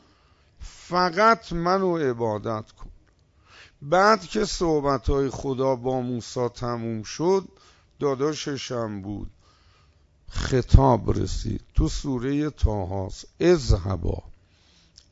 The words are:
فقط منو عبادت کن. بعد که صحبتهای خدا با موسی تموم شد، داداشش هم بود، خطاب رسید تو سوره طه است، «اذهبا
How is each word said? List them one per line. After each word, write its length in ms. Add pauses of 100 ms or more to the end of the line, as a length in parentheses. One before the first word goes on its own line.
(600)
فقط 920
منو 460
عبادت 760
کن. 180 (920)
بعد 440
که 180
صحبتهای 840
خدا 460
با 240
موسی 480
تموم 540
شد، 460 (520)
داداشش 720
هم 300
بود، 280 (1000)
خطاب 880
رسید 420 (140)
تو 140
سوره 640
طه 200
است، 560 (140)
«اذهبا 840 (880)